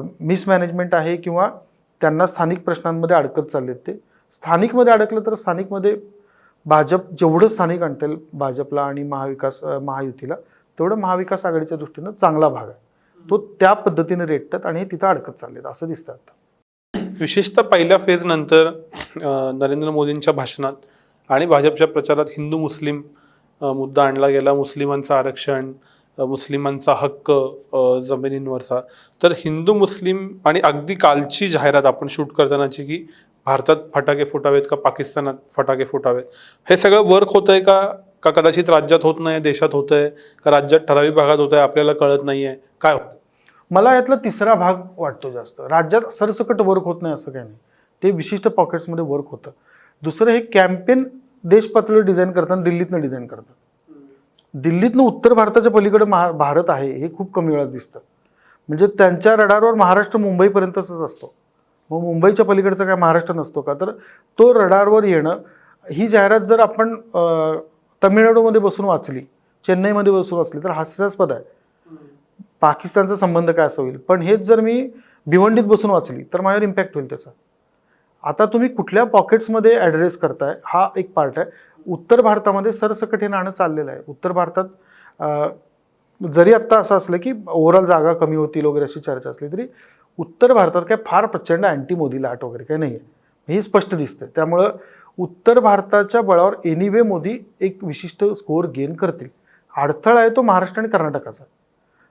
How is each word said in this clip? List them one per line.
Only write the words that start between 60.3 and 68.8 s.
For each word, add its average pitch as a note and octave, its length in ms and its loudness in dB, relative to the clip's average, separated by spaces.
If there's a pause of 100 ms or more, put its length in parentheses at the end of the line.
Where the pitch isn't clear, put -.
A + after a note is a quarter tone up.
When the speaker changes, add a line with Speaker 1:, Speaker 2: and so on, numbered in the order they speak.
Speaker 1:
असतो. - 420 -12 (560)
मग D#3+ 100 -6
मुंबईच्या F3 460 2
पलीकडचा G3 400 0
काय F#3+ 100 0
महाराष्ट्र E3+ 400 2
नसतो D#3 260 -8
का? C#3+ 120 -4
तर F#3+ 180 -6 (480)
तो A#3+ 140 8
रडारवर G3+ 500 4
येणं, E3+ 340 0 (540)
ही F#3 160 -2
जाहिरात G#3 320 4
जर G#3+ 200 2
आपण, A3 360 0 (180)
अ, E3 400 0 (500)
तमिळनाडूमध्ये A3 580 4
बसून G3+ 240 -2